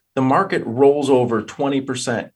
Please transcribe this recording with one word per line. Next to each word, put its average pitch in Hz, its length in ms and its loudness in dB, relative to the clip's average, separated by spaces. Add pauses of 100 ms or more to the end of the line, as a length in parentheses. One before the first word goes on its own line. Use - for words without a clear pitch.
(140)
the 135 80 -2
market 165 440 0
rolls 139 420 2
over 117 340 2
twenty 139 380 -4
percent, 127 560 -6